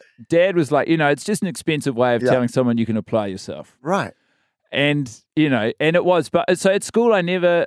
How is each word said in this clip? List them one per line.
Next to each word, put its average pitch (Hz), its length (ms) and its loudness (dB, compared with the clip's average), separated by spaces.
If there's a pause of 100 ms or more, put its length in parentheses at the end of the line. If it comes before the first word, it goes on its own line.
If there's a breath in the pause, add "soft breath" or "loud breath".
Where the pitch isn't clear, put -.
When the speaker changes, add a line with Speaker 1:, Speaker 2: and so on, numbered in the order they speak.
(200)
Speaker 1:
d-, 113 100 -20
dad 175 260 4
was 147 160 0
like, 139 160 2
you 165 100 2
know, 147 120 2
"It's 143 140 -2
just 208 180 -2
an 196 60 -2
expensive 147 480 -4
way 123 200 2
of 117 80 0
Speaker 2:
Yeah. 123 80 2
Speaker 1:
telling 123 180 2
someone 120 280 0
you 113 80 0
can 110 120 -2
apply 107 300 -2
yourself." 92 540 -12
Speaker 2:
Right. 156 320 -4 (600)
Speaker 1:
And, 143 380 0 (240)
you 151 140 2
know, 117 220 0 (100)
and 160 160 2
it 170 80 0
was, 170 240 2
but, 175 280 0
so 190 140 2
at 202 120 0
school, 233 300 2
I 196 80 2
never, 175 460 2